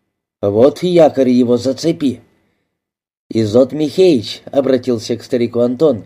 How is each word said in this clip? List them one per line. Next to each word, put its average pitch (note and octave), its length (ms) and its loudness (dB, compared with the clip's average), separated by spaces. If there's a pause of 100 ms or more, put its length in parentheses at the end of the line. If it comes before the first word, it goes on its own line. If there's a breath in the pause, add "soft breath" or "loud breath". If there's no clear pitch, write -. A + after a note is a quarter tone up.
(400)
«Вот A2 420 2
якорь D#3 460 2
его B2 280 2
зацепи». C3+ 640 -4 (1080)
«Изот A2+ 440 0
Михеич», — D#3 760 0
обратился B2 680 -2
к A2 60 -12
старику A#2 380 -4
Антон, — B2 460 0